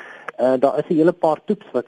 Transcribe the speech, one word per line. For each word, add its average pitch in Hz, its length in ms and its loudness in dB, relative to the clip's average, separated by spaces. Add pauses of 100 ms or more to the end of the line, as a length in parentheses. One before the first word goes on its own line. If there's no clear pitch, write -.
(360)
Eh, 127 240 0
daar 135 180 0
is 147 120 -2
'n 185 80 0
hele 170 140 4
paar 160 340 -2
toeps - 260 -6
wat - 160 -4